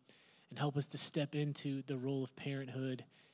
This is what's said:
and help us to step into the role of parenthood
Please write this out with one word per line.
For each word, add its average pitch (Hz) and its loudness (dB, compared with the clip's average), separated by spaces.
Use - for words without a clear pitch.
and 120 -10
help 139 2
us 143 2
to 151 0
step 147 4
into 143 0
the 135 -4
role 135 0
of - -8
parenthood 131 -4